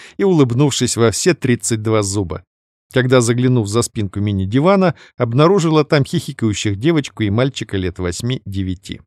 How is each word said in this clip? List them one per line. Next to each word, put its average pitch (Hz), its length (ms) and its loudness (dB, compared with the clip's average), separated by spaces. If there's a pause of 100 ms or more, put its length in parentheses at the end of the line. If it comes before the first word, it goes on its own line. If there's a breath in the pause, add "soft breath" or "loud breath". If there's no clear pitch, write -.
(160 loud breath)
и - 80 -2
улыбнувшись 135 720 2
во 117 140 4
все 170 240 0
тридцать 120 480 -2
два 110 200 0
зуба, 98 420 -6 (480)
когда, 127 280 4
заглянув 123 460 2
за 107 160 0
спинку 101 380 -6
мини-дивана, 135 760 0 (220 soft breath)
обнаружила 156 680 2
там 143 200 0
хихикающих 110 720 -4
девочку 143 460 -2
и 104 80 0
мальчика 113 460 -2
лет 92 220 -4
восьми-девяти. 95 1080 -6